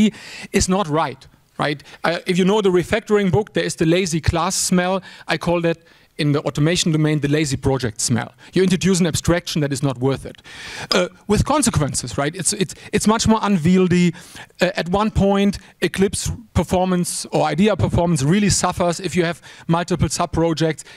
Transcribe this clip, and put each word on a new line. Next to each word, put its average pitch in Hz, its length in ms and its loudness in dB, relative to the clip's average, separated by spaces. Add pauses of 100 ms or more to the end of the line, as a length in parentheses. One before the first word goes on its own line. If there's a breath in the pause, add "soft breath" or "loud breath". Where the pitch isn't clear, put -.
E, 214 80 0 (400 loud breath)
is 190 160 0
not 190 180 0
right, 147 400 -4 (300)
right? 147 260 -4 (200 loud breath)
Uh, 165 220 0
if 180 120 0
you 190 80 2
know 208 160 4
the 196 80 2
refactoring 202 600 0
book, 208 220 0
there 170 100 0
is 170 120 -4
the 175 100 0
lazy 165 360 2
class 170 340 0
smell. 180 460 0 (260 loud breath)
I 165 100 0
call 175 240 -2
that 165 160 0 (400 soft breath)
in 147 140 2
the 143 120 2
automation 156 500 0
domain, 151 260 2
the 139 80 -2
lazy 143 300 0
project 131 420 -2
smell. 117 340 -2 (200 loud breath)
You 180 100 2
introduce 185 380 2
an 175 60 2
abstraction 165 540 -2
that 143 120 -2
is 135 100 -4
not 135 140 -2
worth 131 280 -2
it. - 160 -16 (500 loud breath)
Uh, 180 180 2 (180)
with 208 160 2
consequences, 151 760 0
right? 143 160 -2
It's, 180 200 -4
it's, 196 200 -4 (200 loud breath)
it's 202 120 0
much 220 220 2
more 220 140 4
unwieldy. 180 720 4 (480 loud breath)
Uh, 269 160 2
at 160 100 -4
one 202 240 0
point, 196 460 2 (240 loud breath)
Eclipse - 500 -2 (220)
performance 180 800 -2
or 151 100 2
idea 165 320 2
performance 170 480 0
really 190 260 2
suffers 175 520 0
if 165 140 -8
you 175 100 2
have 165 160 -6 (260 loud breath)
multiple 170 400 0
sub-projects, 160 800 -2 (100)